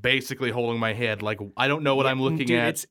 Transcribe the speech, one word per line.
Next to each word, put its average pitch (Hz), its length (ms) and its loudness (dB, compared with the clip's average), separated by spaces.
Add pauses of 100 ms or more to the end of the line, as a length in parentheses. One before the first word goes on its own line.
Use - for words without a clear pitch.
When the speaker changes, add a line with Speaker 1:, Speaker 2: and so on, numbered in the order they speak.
Speaker 1:
basically 127 520 0
holding 117 260 -2
my 113 140 0
head. 110 280 -2
Like, 107 200 -4 (160)
I 127 100 2
don't 151 160 0
know 139 140 4
what 135 100 4
Speaker 2:
Yeah, 131 60 2
Speaker 1:
I'm 131 100 -2
looking 139 240 0
Speaker 2:
dude, 120 120 4
Speaker 1:
at. 117 100 2
Speaker 2:
it's - 220 -4